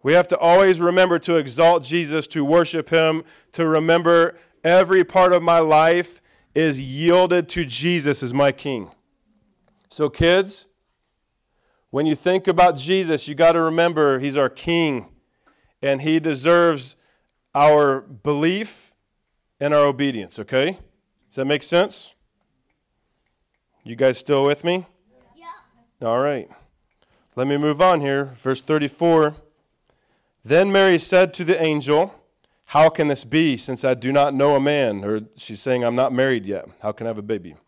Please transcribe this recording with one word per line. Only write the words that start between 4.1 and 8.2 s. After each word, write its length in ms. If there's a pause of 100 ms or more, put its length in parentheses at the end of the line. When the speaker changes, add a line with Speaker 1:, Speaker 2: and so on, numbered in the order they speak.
Speaker 1:
every 400
part 280
of 120
my 160
life 600 (360)
is 240
yielded 720
to 140
Jesus 560